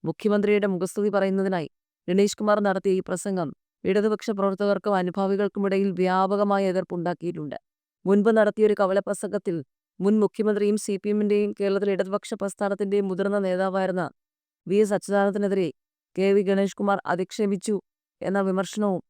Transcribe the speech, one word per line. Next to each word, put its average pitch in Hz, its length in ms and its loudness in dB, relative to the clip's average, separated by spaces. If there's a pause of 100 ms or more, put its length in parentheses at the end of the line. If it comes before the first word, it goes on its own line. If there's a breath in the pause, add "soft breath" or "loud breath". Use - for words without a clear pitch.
മുഖ്യമന്ത്രിയുടെ 202 640 2
മുഖസ്തുതി 190 420 -2
പറയുന്നതിനായി 190 580 0 (400)
ഗണേഷ് 196 300 2
കുമാർ 208 220 2
നടത്തിയ 196 320 0
ഈ 185 140 0
പ്രസംഗം 185 420 -4 (360)
ഇടതുപക്ഷ 208 460 0
പ്രവർത്തകർക്കും 202 640 0
അനുഭാവികൾക്കുമിടയിൽ 196 960 0
വ്യാപകമായ 190 760 2
എതിർപ്പുണ്ടാക്കിയിട്ടുണ്ട്. 175 880 -4 (480)
മുൻപ് 202 260 4
നടത്തിയൊരു 214 440 4
കവലപ്രസംഗത്തിൽ 196 840 -2 (440)
മുൻ 202 200 2
മുഖ്യമന്ത്രിയും 208 560 2
സി 202 200 -4
പി 208 140 -6
എമ്മിന്റെയും 208 420 2
കേരളത്തിലെ 202 400 0
ഇടതുപക്ഷ 196 420 -4
പ്രസ്ഥാനത്തിന്റെയും 202 760 -2
മുതിർന്ന 196 300 0
നേതാവായിരുന്ന 185 640 -2 (640)
വി 180 100 0
എസ് 208 180 4
അച്യുതാനന്ദനെതിരെ 196 760 0 (480)
കെ 190 160 0
വി 202 100 4
ഗണേഷ് 196 340 0
കുമാർ 202 300 0
അധിക്ഷേപിച്ചു 196 680 -2 (440)
എന്ന 196 200 -2
വിമർശനവും 190 680 -2